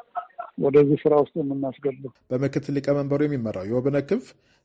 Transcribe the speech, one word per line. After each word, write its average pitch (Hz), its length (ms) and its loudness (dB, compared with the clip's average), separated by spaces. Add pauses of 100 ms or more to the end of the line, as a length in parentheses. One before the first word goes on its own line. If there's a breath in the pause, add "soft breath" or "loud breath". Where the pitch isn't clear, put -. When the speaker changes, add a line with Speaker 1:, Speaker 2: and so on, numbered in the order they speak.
(580)
Speaker 1:
ወደዚህ 143 400 4
ስራ 151 160 2
ውስጥ 143 220 2
የምናስገባው። 139 760 -6 (160)
Speaker 2:
በምክትል 135 460 -2
ሊቀመንበሩ 139 460 0
የሚመራው 113 460 -2
የኦብነግ 135 400 0
ክንፍ 233 200 -2 (380)